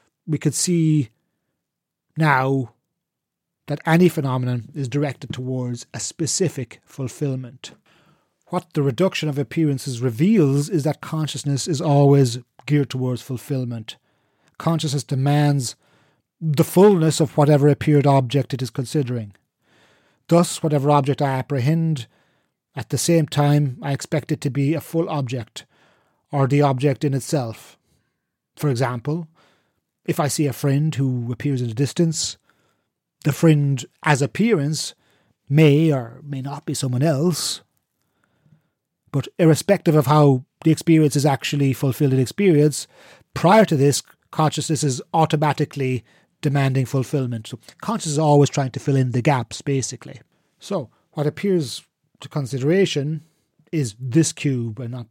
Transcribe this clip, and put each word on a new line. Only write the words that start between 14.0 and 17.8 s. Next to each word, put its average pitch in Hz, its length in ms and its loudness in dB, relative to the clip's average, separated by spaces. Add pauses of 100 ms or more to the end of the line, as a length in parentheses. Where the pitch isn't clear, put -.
Consciousness 156 460 -2
demands 143 720 0 (640)
the 160 240 0
fullness 175 560 4
of - 180 -2
whatever 147 300 4
appeared 143 400 2